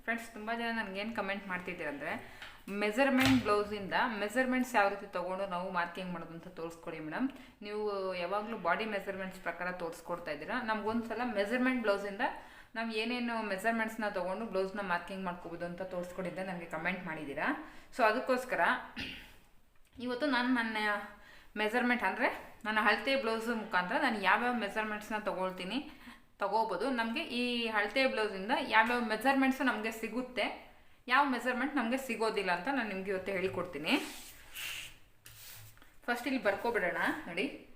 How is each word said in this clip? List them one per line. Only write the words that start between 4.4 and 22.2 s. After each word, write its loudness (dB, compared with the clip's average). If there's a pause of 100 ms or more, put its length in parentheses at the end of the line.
ಯಾವ 8
ರೀತಿ -8 (100)
ತಗೊಂಡು -2
ನಾವು -2 (120)
ಮಾರ್ಕಿಂಗ್ -4
ಮಾಡೋದು -10
ಅಂತ -12
ತೋರಿಸ್ಕೊಡಿ -8
ಮೇಡಮ್. -2 (380)
ನೀವು -4 (380)
ಯಾವಾಗ್ಲೂ -2 (100)
ಬಾಡಿ 4
ಮೆಜರ್ಮೆಂಟ್ಸ್ -4
ಪ್ರಕಾರ -4 (160)
ತೋರಿಸ್ಕೊಡ್ತಾ -6
ಇದ್ದೀರಾ. -4 (140)
ನಮ್ಗೊಂದ್ಸಲ 0 (120)
ಮೆಜರ್ಮೆಂಟ್ 2
ಬ್ಲೌಸಿಂದ 0 (560)
ನಾವು -2 (140)
ಏನೇನು -2 (160)
ಮೆಜರ್ಮೆಂಟ್ಸ್ನ 0
ತಗೊಂಡು -2
ಬ್ಲೌಸ್ನ 0 (100)
ಮಾರ್ಕಿಂಗ್ -4
ಮಾಡ್ಕೋಬೋದು -6
ಅಂತ -8 (100)
ತೋರಿಸ್ಕೊಡಿ -4
ಅಂತ -6
ನನಗೆ -8
ಕಾಮೆಂಟ್ -2
ಮಾಡಿದ್ದೀರಾ. -2 (460)
So 4
ಅದಕ್ಕೋಸ್ಕರ 2 (1400)
ಇವತ್ತು 0 (100)
ನಾನು 4 (100)
ನನ್ನ 0 (840)
ಮೆಜರ್ಮೆಂಟ್, 4
ಅಂದ್ರೆ 2 (380)